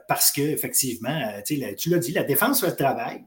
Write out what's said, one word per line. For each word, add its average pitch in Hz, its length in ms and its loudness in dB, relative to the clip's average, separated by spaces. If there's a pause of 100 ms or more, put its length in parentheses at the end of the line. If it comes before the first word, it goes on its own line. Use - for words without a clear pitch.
parce - 240 4
que, 143 80 0
effectivement, 131 720 0
euh, 107 340 -4
tu 151 120 -4
sais, 127 100 -2
la, 101 80 -6
tu - 160 -2
l'as 175 80 4
dit, - 140 -2
la 175 120 0
défense 214 380 2
fait 175 80 2
le - 60 -2
travail. 120 500 -2